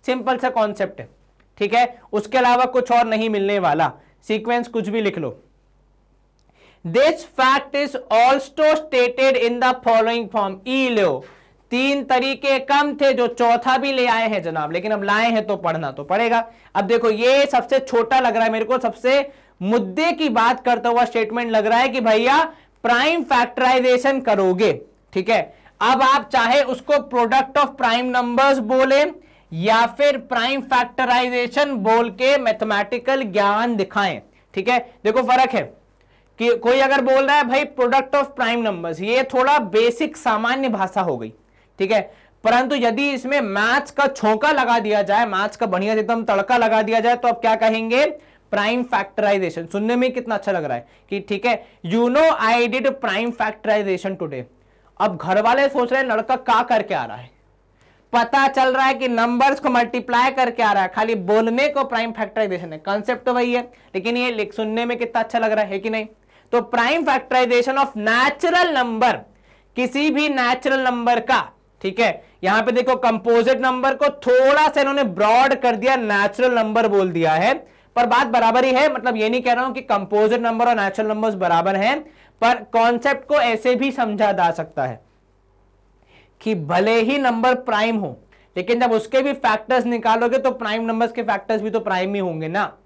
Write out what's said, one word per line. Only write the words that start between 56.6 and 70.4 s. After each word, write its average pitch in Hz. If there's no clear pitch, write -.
करके 214
आ 135
रहा 110
है, 123
पता 247
चल 262
रहा 262
है 262
कि 262
नंबर्स 240
को 294
मल्टीप्लाई 247
करके 240
आ 208
रहा 196
है, 180
खाली 226
बोलने 226
को 277
प्राइम 233
फैक्टराइजेशन 202
है, 156
कॉन्सेप्ट 214
तो 247
वही 247
है, 240
लेकिन 226
ये 247
लिख-, 214
सुनने 220
में 233
कितना 233
अच्छा 226
लग 220
रहा 214
है 190
कि 220
नहीं? 220
तो 240
prime 262
factorization 254
of 269
natural 285
number, 233
किसी 254
भी 294
नेचुरल 262